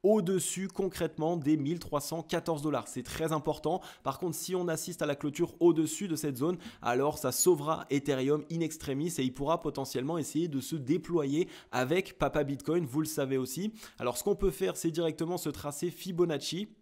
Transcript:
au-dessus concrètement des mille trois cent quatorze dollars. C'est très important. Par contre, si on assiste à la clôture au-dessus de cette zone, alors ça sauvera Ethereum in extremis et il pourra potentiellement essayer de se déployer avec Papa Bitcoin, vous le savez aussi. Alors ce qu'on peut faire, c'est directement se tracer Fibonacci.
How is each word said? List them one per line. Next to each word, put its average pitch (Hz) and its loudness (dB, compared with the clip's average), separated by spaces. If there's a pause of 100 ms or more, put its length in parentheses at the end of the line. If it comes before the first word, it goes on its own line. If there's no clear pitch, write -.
au-dessus 190 4
concrètement 170 -2
des 151 4
mille 160 0
trois 147 -2
cent 165 -6
quatorze 160 -2
dollars. 143 0
C'est 127 -8
très 156 -2
important. 156 0 (220)
Par 139 -2
contre, 170 -2
si 185 -4
on 180 0
assiste 165 -4
à 160 2
la 143 0
clôture 151 -2
au-dessus 165 6
de 165 0
cette 143 -2
zone, 165 0 (240)
alors 135 2
ça 127 0
sauvera 156 2
Ethereum 139 2
in 165 -2
extremis 156 -2
et 135 2
il 127 0
pourra 160 0
potentiellement 139 -2
essayer 160 0
de 135 -2
se 127 -4
déployer 156 0 (240)
avec 135 0
Papa 147 2
Bitcoin, 147 0
vous 135 0
le 156 0
savez 135 0
aussi. 165 -2 (260)
Alors 123 -2
ce - -8
qu'on 202 4
peut 196 2
faire, 180 -2
c'est 170 0
directement 165 0
se 165 -2
tracer 147 -4
Fibonacci. 170 0 (140)